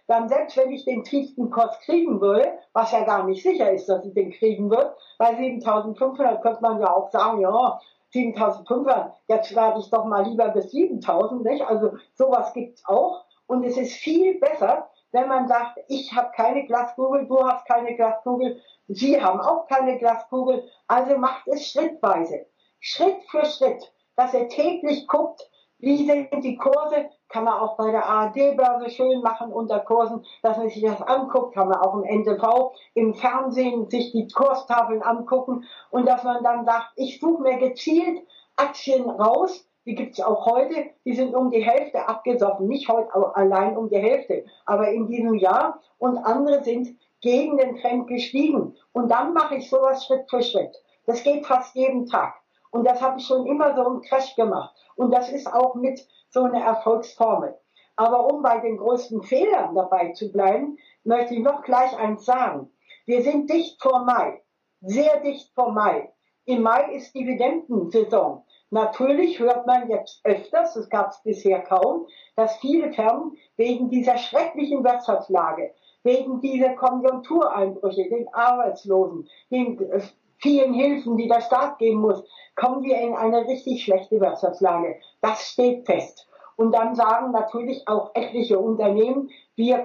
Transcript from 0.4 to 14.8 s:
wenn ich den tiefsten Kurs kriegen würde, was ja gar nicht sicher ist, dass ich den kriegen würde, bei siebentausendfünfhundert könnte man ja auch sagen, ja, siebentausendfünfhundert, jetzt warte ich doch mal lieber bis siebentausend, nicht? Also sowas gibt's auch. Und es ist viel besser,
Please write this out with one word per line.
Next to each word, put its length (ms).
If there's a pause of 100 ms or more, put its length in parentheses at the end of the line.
wenn 160
ich 120
den 200
tiefsten 460
Kurs 300
kriegen 420
würde, 360 (140)
was 180
ja 140
gar 200
nicht 180
sicher 280
ist, 180
dass 160
ich 100
den 180
kriegen 380
würde, 260 (220)
bei 180
siebentausendfünfhundert 1040
könnte 200
man 180
ja 120
auch 180
sagen, 320
ja, 360 (320)
siebentausendfünfhundert, 1000 (160)
jetzt 260
warte 260
ich 100
doch 160
mal 180
lieber 240
bis 220
siebentausend, 720
nicht? 220
Also 260 (220)
sowas 400
gibt's 320
auch. 400 (200)
Und 160
es 140
ist 160
viel 480
besser, 480 (240)